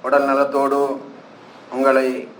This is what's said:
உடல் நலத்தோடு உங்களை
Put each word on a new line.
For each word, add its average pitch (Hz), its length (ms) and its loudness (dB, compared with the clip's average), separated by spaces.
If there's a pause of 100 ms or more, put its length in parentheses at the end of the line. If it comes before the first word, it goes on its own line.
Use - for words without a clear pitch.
உடல் 139 220 2
நலத்தோடு 139 760 0 (720)
உங்களை 131 580 0 (120)